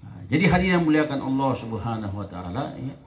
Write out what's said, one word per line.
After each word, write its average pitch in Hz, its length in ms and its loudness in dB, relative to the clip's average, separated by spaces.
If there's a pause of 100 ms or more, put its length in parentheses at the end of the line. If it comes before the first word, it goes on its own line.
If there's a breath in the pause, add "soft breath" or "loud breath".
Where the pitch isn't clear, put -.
Nah, - 260 -16
jadi 160 240 2
hari 180 220 4
yang 165 100 4
muliakan 151 380 2
Allah 135 340 0
Subhanahu 110 600 -6
wa 98 100 -6
taala, 90 480 -6
ya. 131 180 -8 (120)